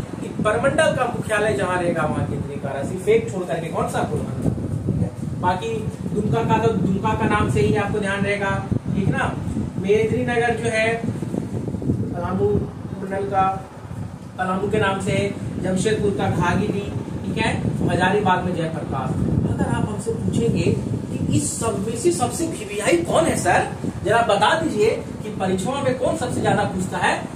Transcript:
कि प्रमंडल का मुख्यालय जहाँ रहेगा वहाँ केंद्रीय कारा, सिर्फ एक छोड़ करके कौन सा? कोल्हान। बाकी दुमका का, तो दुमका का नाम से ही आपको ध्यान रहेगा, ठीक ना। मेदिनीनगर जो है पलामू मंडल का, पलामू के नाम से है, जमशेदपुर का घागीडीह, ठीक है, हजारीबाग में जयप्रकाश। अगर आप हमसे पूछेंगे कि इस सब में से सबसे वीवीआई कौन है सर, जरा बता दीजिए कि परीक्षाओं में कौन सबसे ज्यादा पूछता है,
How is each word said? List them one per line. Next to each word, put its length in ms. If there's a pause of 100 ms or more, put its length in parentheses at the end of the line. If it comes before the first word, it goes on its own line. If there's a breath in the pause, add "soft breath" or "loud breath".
(200)
कि 80 (100)
प्रमंडल 580
का 120
मुख्यालय 480
जहाँ 220
रहेगा 260
वहाँ 220
केंद्रीय 320
कारा, 260
सिर्फ 240
एक 240
छोड़ 120
करके 240
कौन 200
सा? 160
कोल्हान। 320 (1040)
बाकी 340 (400)
दुमका 300
का, 140
तो 160
दुमका 400
का 140
नाम 220
से 100
ही 160
आपको 240
ध्यान 240
रहेगा, 260 (360)
ठीक 220
ना। 240 (460)
मेदिनीनगर 800
जो 140
है 160 (1200)
पलामू 380
मंडल 800
का, 200 (920)
पलामू 320
के 100
नाम 200
से 120
है, 160 (340)
जमशेदपुर 560
का 120
घागीडीह, 580 (360)
ठीक 140
है, 120 (380)
हजारीबाग 560
में 120
जयप्रकाश। 540 (400)
अगर 160
आप 220
हमसे 260
पूछेंगे 500
कि 720
इस 80 (160)
सब 260
में 120
से 140
सबसे 360
वीवीआई 540
कौन 220
है 140
सर, 280 (380)
जरा 200
बता 260 (100)
दीजिए 300 (320)
कि 140
परीक्षाओं 480
में 140
कौन 180
सबसे 240
ज्यादा 260
पूछता 320
है, 160 (220)